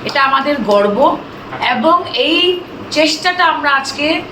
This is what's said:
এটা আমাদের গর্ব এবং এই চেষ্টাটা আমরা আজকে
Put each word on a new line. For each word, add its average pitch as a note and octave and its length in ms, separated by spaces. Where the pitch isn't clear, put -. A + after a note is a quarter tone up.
এটা C#4 180
আমাদের C4+ 340
গর্ব G#3 500
এবং D#4+ 340
এই E4+ 460
চেষ্টাটা F4+ 540
আমরা D4+ 260
আজকে D4 600